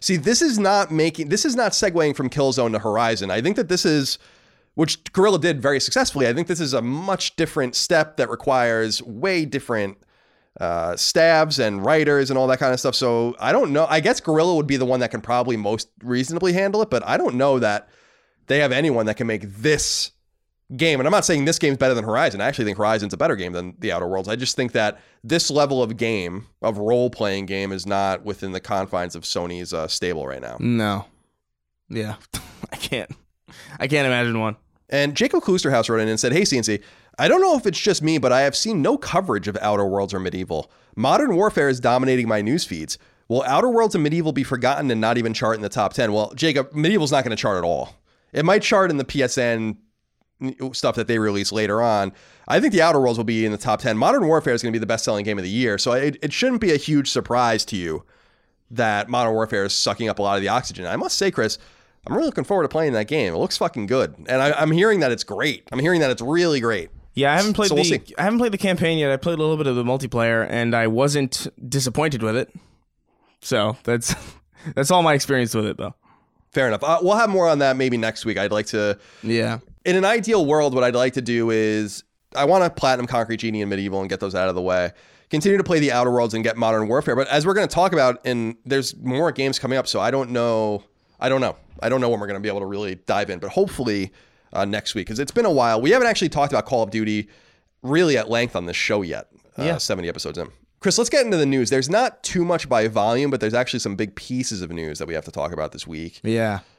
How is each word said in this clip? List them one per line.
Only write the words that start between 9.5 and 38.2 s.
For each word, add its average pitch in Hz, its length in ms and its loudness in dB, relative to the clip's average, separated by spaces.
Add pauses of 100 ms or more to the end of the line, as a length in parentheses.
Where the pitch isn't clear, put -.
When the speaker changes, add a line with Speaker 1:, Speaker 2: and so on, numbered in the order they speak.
Speaker 1:
uh, 85 360 -2
staffs 160 640 4
and 104 240 0
writers 143 460 2
and 135 100 0
all 131 100 2
that 131 100 2
kind 131 160 0
of 127 60 -2
stuff. 127 160 0
So 117 440 0
I 123 100 0
don't 202 220 2
know. 156 160 4
I 156 120 2
guess 214 200 0
Guerrilla 165 360 2
would 147 100 0
be 139 100 0
the 127 80 0
one 127 160 2
that 120 100 -2
can 110 120 -6
probably 120 340 0
most 107 320 -2 (140)
reasonably 147 500 0
handle 196 300 2
it, 214 80 -2
but 120 160 0
I 123 100 2
don't 208 200 -2
know 135 240 4
that 104 280 0 (600)
they 139 120 2
have 143 100 2
anyone 127 360 0
that 107 100 -2
can 123 100 -4
make 110 160 -2
this 110 680 -2 (640)
game. 151 240 2
And 131 80 0
I'm - 20 2
not 208 140 4
saying 143 220 2
this 160 120 2
game's 139 200 2
better 131 160 2
than 113 100 -2
Horizon. 110 360 0
I 104 60 -2
actually 127 200 -2
think 101 120 -2
Horizon's 107 340 0
a 98 40 -6
better 151 180 0
game 90 180 -6
than 90 280 -8
The 107 100 -4
Outer 87 160 -2
Worlds. 95 220 -4
I 110 80 -2
just 123 180 -4
think 123 160 -2
that 107 300 -2 (240)
this 156 260 0
level 139 320 2
of 113 140 -2
game, 98 500 -4 (160)
of 107 160 -2
role-playing 107 680 0
game, 98 260 -4
is 92 140 -8
not 98 380 0
within 98 280 -8
the 92 80 -6
confines 95 560 -4
of 82 80 -12
Sony's, 87 500 -6
uh, 80 140 -4
stable 80 400 -4
right 67 120 -10
now. 60 200 -12
Speaker 2:
No. 107 460 0 (840)
Yeah. 107 260 -8 (280)
<laughs> - 300 -18
I - 40 -12
can't. - 340 -8 (720)
I 131 80 -4
can't 143 180 2
imagine 120 320 0
one. 110 180 -2 (320)
Speaker 1:
And 143 280 0
Jacob 320 260 2
Klusterhouse 135 480 2
wrote 113 100 2
in 110 80 0
and 110 120 0
said, 120 120 2
"Hey, 180 120 4
C 143 120 2
N 120 60 0
C, 107 160 0 (400)
I 139 80 2
don't 311 140 6
know 370 160 6
if 233 100 -4
it's 190 140 0
just 190 200 0
me, 156 180 2
but 131 120 2